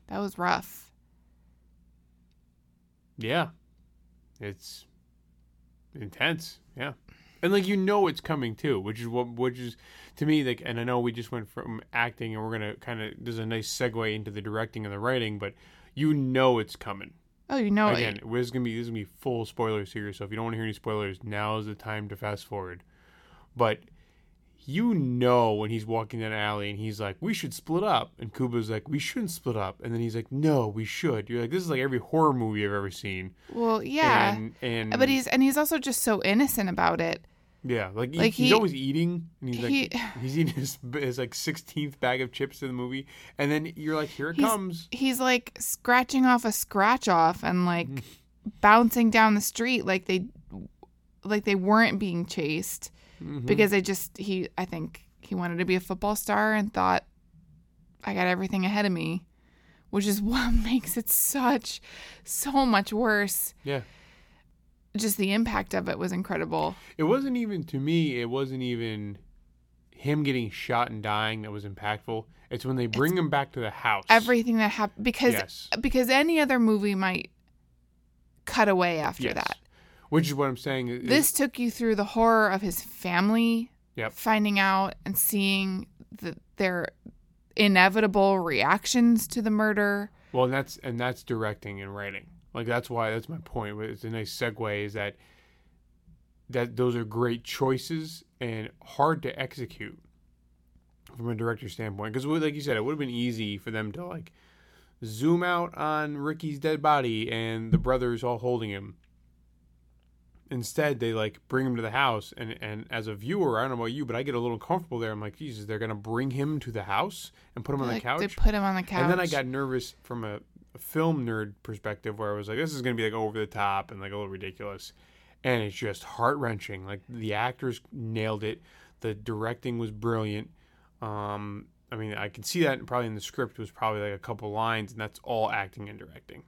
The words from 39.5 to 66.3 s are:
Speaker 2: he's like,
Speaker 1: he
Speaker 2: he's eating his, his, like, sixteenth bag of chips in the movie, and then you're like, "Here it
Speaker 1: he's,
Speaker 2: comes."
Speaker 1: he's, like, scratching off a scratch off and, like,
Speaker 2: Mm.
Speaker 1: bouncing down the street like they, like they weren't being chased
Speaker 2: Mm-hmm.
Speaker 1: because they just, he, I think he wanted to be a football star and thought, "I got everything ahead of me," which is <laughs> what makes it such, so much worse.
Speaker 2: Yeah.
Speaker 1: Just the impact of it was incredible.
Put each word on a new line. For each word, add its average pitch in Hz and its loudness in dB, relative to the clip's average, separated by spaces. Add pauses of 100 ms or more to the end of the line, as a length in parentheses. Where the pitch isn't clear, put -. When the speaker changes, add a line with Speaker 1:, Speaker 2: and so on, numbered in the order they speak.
Speaker 2:
he's 117 -4
like, 120 2
Speaker 1:
he 277 2 (300)
Speaker 2:
he's 131 -2
eating 151 2
his, 131 -4 (140)
his, 135 -2
like, 123 -4
sixteenth 147 -6
bag 127 0
of 127 -4
chips - -6
in 135 -4
the 127 -6
movie, 123 -6 (320)
and 143 2
then 156 -2
you're 156 -4
like, 151 -2
"Here 143 -6
it 165 -8
Speaker 1:
he's, 147 4
Speaker 2:
comes." 190 0
Speaker 1:
he's, 262 0
like, 254 2
scratching 254 4
off 247 6
a 220 2
scratch 214 2
off 170 4
and, 180 2
like, 170 0
Speaker 2:
Mm. 135 -8 (580)
Speaker 1:
bouncing 226 8
down 220 8
the 208 4
street 233 0
like 190 2
they, 185 0 (1000)
like 208 0
they 202 2
weren't 196 4
being 175 -2
chased 156 -4 (300)
Speaker 2:
Mm-hmm. 143 -8
Speaker 1:
because 208 6
they 202 4
just, 190 -4
he, 190 -4
I 185 -4
think 160 -10 (160)
he - -8
wanted 175 -2
to 185 0
be 185 2
a 185 2
football 196 -2
star 208 2
and 214 2
thought, - 2 (1000)
"I 196 -4
got 180 0
everything 185 0
ahead 202 0
of 196 2
me," 165 -4 (640)
which 202 0
is 202 2
<laughs> - -
what 240 0
makes 233 2
it 226 -4
such, - 0 (440)
so 269 0
much 208 4
worse. 208 0 (100)
Speaker 2:
Yeah. 139 -2 (1120)
Speaker 1:
Just 208 0
the 196 2
impact 208 0
of 185 -2
it - -2
was 185 -2
incredible. 165 -2 (220)